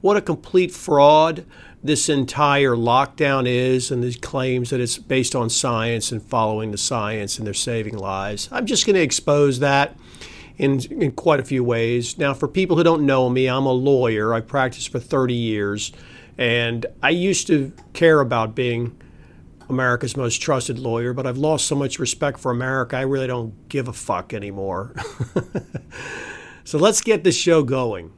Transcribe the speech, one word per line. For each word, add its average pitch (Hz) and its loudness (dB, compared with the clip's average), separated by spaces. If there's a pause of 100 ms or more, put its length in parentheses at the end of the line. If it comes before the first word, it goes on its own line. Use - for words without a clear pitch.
what 202 4
a - 2
complete - 0
fraud 156 4 (380)
this 139 0
entire 139 2
lockdown 131 2
is 123 0
and 123 -2
these 120 -4
claims 127 -4
that 131 0
it's 120 -4
based 131 -2
on 117 0
science 117 -2
and 110 -8
following 110 -2
the 101 -6
science 107 -4
and 110 -8
they're 104 -6
saving 110 -4
lives. 98 -6
I'm 247 -4
just 226 0
gonna 196 4
expose 143 2
that 139 2 (640)
in, 139 2 (120)
in 165 -2
quite 151 0
a 123 -6
few 131 -2
ways. 120 0
Now, 139 0
for - -4
people 180 0
who 170 4
don't 165 4
know 131 4
me, 127 2
I'm 135 0
a 131 2
lawyer. 123 2
I 113 0
practiced 131 -2
for 123 -4
thirty 127 0
years, 104 -2 (480)
and 117 0 (160)
I 139 2
used 175 0
to 139 0 (220)
care 160 6
about 117 0
being 120 -4 (720)
America's 127 -2
most 123 -2
trusted 131 -2
lawyer, 120 -4
but 127 -6
I've 127 -4
lost 151 0
so 151 -2
much 139 -2
respect 131 -2
for 127 -4
America, 131 -2
I 127 -2
really 135 -2
don't 117 -6
give 127 -4
a 120 -8
fuck - -6
anymore. 98 -6 (400)
<laughs> - 0 (1200)
So - -4
let's 214 4
get 202 0
this 185 4
show 160 4
going. 113 -4